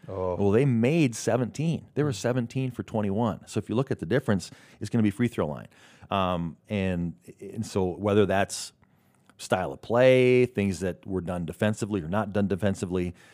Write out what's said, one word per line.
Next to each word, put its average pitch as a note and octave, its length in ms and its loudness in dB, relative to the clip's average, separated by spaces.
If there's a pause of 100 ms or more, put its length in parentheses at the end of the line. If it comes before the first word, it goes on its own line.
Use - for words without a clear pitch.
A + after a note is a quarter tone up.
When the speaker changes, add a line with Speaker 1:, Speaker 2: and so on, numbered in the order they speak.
Speaker 1:
Oh. F#2 280 -4
Speaker 2:
Well, G2 160 2
they A2+ 120 6
made B2+ 520 2
seventeen. B2+ 800 -4
They C3+ 80 0
were D3 80 -2
Speaker 1:
Hmm. - 40 -4
Speaker 2:
seventeen B2+ 560 -4
for - 120 -8
twenty-one. G#2 640 -2
So - 100 -8
if G#2 100 -4
you G#2+ 80 -2
look B2+ 160 0
at - 80 -6
the - 60 -8
difference, G#2 440 0 (300)
it's G#2+ 100 -8
gonna A#2 140 2
be G#2 80 4
free A#2+ 160 0
throw F#2+ 200 -2
line. B1+ 200 -10 (440)
Um, F2+ 460 -2 (100)
and, F#2 460 -2 (260)
and G2+ 260 -10
so F#2+ 200 -2
whether G2+ 400 2
that's F#2+ 480 0 (640)
style F2+ 340 -2
of C2+ 100 -14
play, B2+ 640 6
things G2 360 0
that F2+ 260 -6
were F#2+ 140 -4
done F2 240 -4
defensively G#2 560 -2
or D#2 80 -8
not G2+ 240 -2
done G2+ 160 2
defensively, F#2 680 -2 (180)